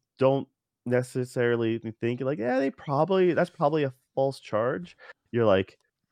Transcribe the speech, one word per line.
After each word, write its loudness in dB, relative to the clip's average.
don't 2
necessarily -2
th-, -10
think, -2
like, -4
"Yeah, -2
they -2
probably, 0
that's 0
probably 0
a -4
false -2
charge," -4
you're 4
like, 4